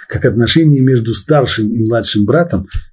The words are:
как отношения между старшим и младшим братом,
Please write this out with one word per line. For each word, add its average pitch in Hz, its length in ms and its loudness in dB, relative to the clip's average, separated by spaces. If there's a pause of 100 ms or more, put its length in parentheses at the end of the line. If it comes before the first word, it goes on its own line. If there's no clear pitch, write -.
как - 160 -4
отношения 131 560 2
между 120 320 2
старшим 120 600 -2
и 117 60 -2
младшим 110 460 0
братом, 156 420 -2 (260)